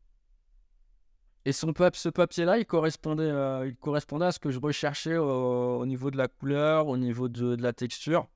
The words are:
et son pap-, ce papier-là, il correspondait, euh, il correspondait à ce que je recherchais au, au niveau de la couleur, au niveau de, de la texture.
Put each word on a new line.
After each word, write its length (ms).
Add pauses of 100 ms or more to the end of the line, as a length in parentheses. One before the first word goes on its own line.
(1400)
et 80
son 220
pap-, 220
ce 120
papier-là, 480
il 80
correspondait, 600
euh, 440
il 80
correspondait 500
à 60
ce 60
que 120
je 80
recherchais 600
au, 640
au 40
niveau 260
de 60
la 120
couleur, 580
au 100
niveau 320
de, 280
de 60
la 120
texture. 600